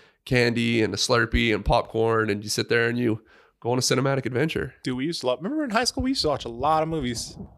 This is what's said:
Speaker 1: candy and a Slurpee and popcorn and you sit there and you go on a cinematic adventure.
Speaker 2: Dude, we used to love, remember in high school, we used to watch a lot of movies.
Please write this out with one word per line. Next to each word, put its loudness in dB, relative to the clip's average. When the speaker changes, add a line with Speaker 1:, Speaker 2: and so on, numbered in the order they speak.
Speaker 1:
candy 2
and 2
a -4
Slurpee 2
and -2
popcorn 2
and -2
you -8
sit -2
there 4
and -2
you 0
go -4
on 0
a 2
cinematic 0
adventure. -2
Speaker 2:
Dude, -4
we -4
used -6
to -4
love, 0
remember -4
in -6
high 0
school, -2
we 0
used -2
to 0
watch -2
a -8
lot 0
of -2
movies. -6